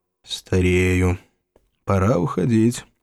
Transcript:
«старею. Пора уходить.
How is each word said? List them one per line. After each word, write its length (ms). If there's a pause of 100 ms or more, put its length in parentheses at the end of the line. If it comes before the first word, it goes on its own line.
(240)
«старею. 960 (680)
Пора 360
уходить. 680 (180)